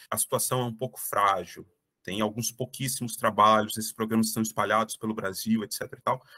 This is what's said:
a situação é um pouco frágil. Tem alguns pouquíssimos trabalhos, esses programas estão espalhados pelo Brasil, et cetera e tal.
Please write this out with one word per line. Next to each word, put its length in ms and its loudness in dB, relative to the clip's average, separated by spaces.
a 80 -4
situação 440 0
é 40 -2
um 100 -6
pouco 240 -8
frágil. 680 0
Tem 180 -4
alguns 300 -2
pouquíssimos 640 -6
trabalhos, 640 4
esses 140 -6
programas 360 2
estão 160 -2
espalhados 540 0
pelo 180 -4
Brasil, 480 -2
et 100 -8
cetera 260 -10
e 40 -20
tal. 200 -2